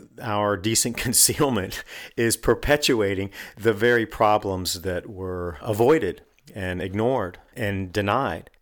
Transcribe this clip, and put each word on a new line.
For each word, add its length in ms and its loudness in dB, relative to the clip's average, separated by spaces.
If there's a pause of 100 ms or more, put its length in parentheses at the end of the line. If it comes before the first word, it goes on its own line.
(220)
our 360 0
decent 400 0
<laughs> 80 -4
concealment 800 0 (320)
is 220 2
perpetuating 920 2 (280)
the 160 2
very 320 4
problems 760 2
that 260 -4
were 540 -8
avoided 600 2 (340)
and 260 -4
ignored 560 -2 (180)
and 360 -4
denied 580 -2 (120)